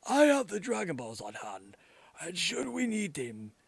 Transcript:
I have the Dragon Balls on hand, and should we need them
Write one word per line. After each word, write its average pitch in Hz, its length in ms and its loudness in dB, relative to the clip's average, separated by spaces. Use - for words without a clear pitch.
I 277 180 6
have 277 240 6
the 202 120 -4
Dragon 214 360 -2
Balls 113 260 -8
on 104 140 -10
hand, 98 420 -12
and 175 160 -8
should 240 300 0
we 247 200 0
need 214 260 -2
them 110 400 -8